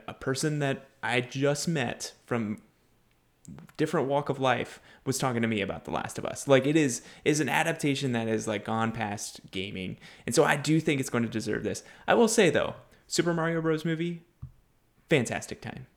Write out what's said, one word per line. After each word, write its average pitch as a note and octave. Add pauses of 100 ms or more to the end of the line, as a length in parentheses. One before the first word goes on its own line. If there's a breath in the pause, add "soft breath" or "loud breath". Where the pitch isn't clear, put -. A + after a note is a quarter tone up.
a -
person D3
that C#3 (160)
I A#2
just C#3
met C#3 (120)
from A2 (1120)
different D3+
walk C#3+
of C3
life B2 (240 loud breath)
was C3
talking A#2+
to A2+
me A2
about -
The -
Last -
of -
Us. -
Like, C3
it D3+
is, C#3 (220 loud breath)
is D3+
an C3+
adaptation D3
that A2+
has, A2
like, G#2
gone A2+
past G#2 (100)
gaming. F#2+ (260 loud breath)
And A#2
so D#3
I D3+
do D3+
think D3+
it's B2+
going A#2+
to A2
deserve A2
this. - (260 loud breath)
I -
will A3
say, G#3+
though, - (320 soft breath)
Super E3+
Mario E3
Bros. D#3+
movie, E3+ (880)
fantastic -
time. - (100)